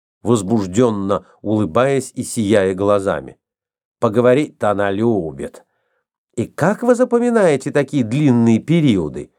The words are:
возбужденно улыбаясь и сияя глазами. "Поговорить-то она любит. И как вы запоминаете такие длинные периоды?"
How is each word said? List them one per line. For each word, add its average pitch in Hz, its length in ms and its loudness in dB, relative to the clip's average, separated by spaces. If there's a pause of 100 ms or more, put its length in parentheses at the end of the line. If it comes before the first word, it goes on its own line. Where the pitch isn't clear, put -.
(220)
возбужденно 101 1040 0 (160)
улыбаясь 110 720 -2
и 123 80 -8
сияя 98 520 0
глазами. 95 600 -2 (640)
"Поговорить-то 120 680 2
она 101 200 -2
любит. 95 760 -4 (680)
И 110 120 -4
как 202 360 -2
вы 240 120 2
запоминаете 233 760 0
такие 143 340 -2
длинные 117 540 2
периоды?" 113 800 0